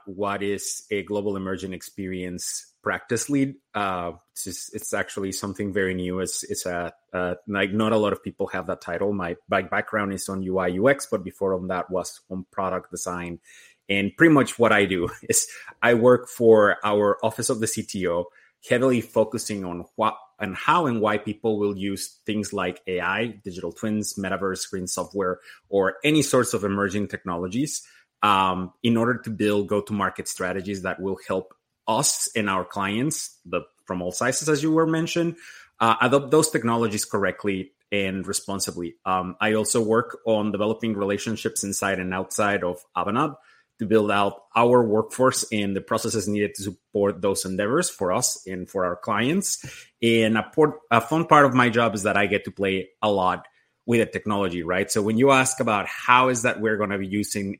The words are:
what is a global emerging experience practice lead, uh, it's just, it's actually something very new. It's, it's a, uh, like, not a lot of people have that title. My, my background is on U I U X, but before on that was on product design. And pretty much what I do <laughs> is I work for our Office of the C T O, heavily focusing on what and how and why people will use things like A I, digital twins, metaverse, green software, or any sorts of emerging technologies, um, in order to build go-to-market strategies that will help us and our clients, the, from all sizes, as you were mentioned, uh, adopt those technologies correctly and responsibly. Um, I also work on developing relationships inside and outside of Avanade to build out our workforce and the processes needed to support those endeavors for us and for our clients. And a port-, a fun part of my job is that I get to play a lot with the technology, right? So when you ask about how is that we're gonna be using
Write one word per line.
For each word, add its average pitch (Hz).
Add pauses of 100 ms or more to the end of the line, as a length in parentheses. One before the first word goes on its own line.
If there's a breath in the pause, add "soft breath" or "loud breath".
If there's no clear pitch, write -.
what 101
is -
a 101
global 101
emerging 92
experience 90 (120)
practice 104
lead, 139 (180)
uh, 92 (200)
it's -
just, -
it's -
actually 98
something 101
very 95
new. 90
It's, -
it's -
a, 87 (200)
uh, 90 (120)
like, 98
not 110
a 113
lot 104
of -
people 98
have 92
that 92
title. 87
My, 90 (120)
my 98
background 101
is 95
on 95
U 92
I 92
U 95
X, 139
but 98
before 95
on 92
that 90
was 90 (100)
on 92
product 92
design. 87 (480 soft breath)
And 101
pretty 165
much 131
what 113
I 104
do 92
<laughs> -
is - (360 loud breath)
I 120
work 120
for 110
our 104
Office 113
of 120
the 110
C 107
T 92
O, 87 (420 soft breath)
heavily 123
focusing 107
on 87 (120)
what 110 (220)
and 98
how 165
and 120
why 107
people 107
will 104
use 98
things 104
like 92
A 92
I, 98 (180)
digital 87
twins, 107
metaverse, 95
green 92
software, 92 (300 loud breath)
or 95
any 151
sorts 127
of 101
emerging 98
technologies, 92 (360 soft breath)
um, 95 (100)
in 117
order 117
to -
build 104
go-to-market 101
strategies 92
that -
will 95 (100)
help 95 (320)
us 117
and 104
our 95
clients, 104
the, 87 (240)
from 92
all 90
sizes, 123
as 151
you 156
were 160
mentioned, 165 (420 loud breath)
uh, 113
adopt 127
those 156
technologies 117
correctly 95 (200)
and 95
responsibly. 92
Um, 92
I 107
also 107
work 113
on 107
developing 107
relationships 101
inside 98
and 92
outside 98
of 90 (160)
Avanade 120 (440 soft breath)
to 110
build 104
out 101 (120)
our 120
workforce 113
and 101
the 95
processes 110
needed 104
to -
support 101
those 98
endeavors 104
for 90
us -
and 92
for 95
our 87
clients. 120 (340 loud breath)
And 113
a 107
port-, 151 (140)
a 117
fun 165
part 151
of 127
my 123
job 113
is 95
that 101
I 101
get 98
to 98
play 95 (120)
a 107
lot 92 (380)
with 120
the 110
technology, 98
right? 90
So 110
when 110
you 139
ask 131
about 107
how 127
is 120
that 120
we're 107
gonna 101
be 98
using 98